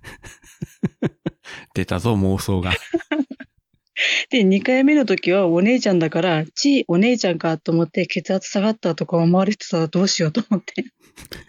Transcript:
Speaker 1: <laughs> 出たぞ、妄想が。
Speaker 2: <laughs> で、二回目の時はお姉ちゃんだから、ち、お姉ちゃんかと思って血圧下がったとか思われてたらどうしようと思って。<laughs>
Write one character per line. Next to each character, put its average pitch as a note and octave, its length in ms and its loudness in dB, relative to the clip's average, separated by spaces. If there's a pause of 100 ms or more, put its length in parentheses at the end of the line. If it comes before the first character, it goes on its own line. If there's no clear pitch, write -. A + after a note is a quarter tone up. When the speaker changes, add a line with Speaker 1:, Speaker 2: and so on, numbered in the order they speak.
(580)
Speaker 1:
<laughs> - 1160 -10
出 F#2 120 -2
た F#2+ 120 -2
ぞ、 A2 160 0
妄 F#2+ 240 2
想 F#2+ 220 -2
が。 F2+ 160 -2
Speaker 2:
<laughs> - 1500 -8
で、 A#3 160 2
二 F#3+ 180 4
回 C4 220 2
目 D4 100 6
の C#4 120 4
時 - 260 0
は F#3+ 140 2
お E3+ 160 2
姉 A#3+ 180 4
ち - 80 -2
ゃ F#3+ 60 2
ん F3+ 40 4
だ D#3+ 120 0
か E3 100 -2
ら、 E3 240 0
ち、 C#4 440 0
お E3+ 100 2
姉 A#3 180 4
ち A3 100 -2
ゃ F3+ 60 2
ん E3 60 -4
か D#3+ 180 -2
と - 160 -6
思 E3 120 2
っ D#3+ 40 -6
て F3 180 -2
血 F#3 280 -4
圧 - 160 -6
下 G3+ 100 -2
が G3+ 100 2
っ A3 40 0
た E3+ 200 -4
と D#3 120 -6
か E3+ 100 -2
思 E3+ 220 4
わ F#3+ 80 2
れ G#3 100 -2
て - 100 -16
た F3 120 -2
ら E3 80 0
ど F3 160 0
う G3 60 2
し - 120 -2
よ E3 80 0
う D3+ 40 -6
と A3+ 180 -2
思 G3 80 0
っ - 40 -10
て。 - 220 -8
<laughs> - 80 -20 (560)